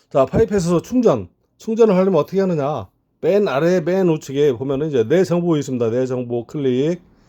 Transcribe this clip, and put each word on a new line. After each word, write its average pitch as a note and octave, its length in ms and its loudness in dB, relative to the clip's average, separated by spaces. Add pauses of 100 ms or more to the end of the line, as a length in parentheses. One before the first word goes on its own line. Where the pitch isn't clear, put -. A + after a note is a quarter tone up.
(100)
자, C3+ 140 2
파이펫에서 F3+ 560 0
충전. F3+ 480 0 (300)
충전을 A3 360 2
하려면 F#3 240 2
어떻게 F3+ 220 -2
하느냐? D3 480 -2 (320)
맨 F#3+ 260 2
아래 E3 360 0
맨 F3+ 260 0
우측에 D3 460 0
보면은 C3+ 340 -4
이제 B2 180 0
내 E3+ 160 2
정보 E3+ 360 0
있습니다. B2 320 -2
내 B2+ 160 0
정보 A#2+ 400 -6
클릭. C#3+ 560 -2 (260)